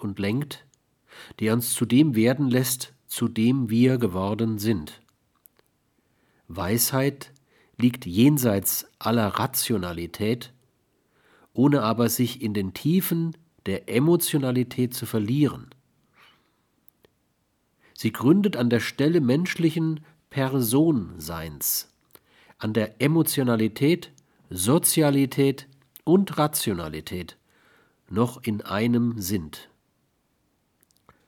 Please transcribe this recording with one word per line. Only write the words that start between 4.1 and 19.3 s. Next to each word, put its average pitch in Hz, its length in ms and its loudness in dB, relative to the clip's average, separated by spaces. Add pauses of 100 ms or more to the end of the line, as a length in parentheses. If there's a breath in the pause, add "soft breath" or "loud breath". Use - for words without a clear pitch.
sind. 101 420 -4 (1500)
Weisheit 120 840 -2 (460 soft breath)
liegt 120 260 2
jenseits 113 800 2 (120)
aller 113 300 0
Rationalität, 104 1200 -4 (1000 soft breath)
ohne 143 280 4
aber 113 260 2
sich - 320 -2
in 107 140 -4
den 95 180 -2
Tiefen 165 640 -2 (300)
der 98 200 -6
Emotionalität 127 1080 0
zu - 100 -10
verlieren. 123 640 0 (2250 soft breath)
Sie - 180 -2
gründet 185 460 2
an 120 140 0
der 117 100 2
Stelle 160 400 0
menschlichen 160 800 0 (300 soft breath)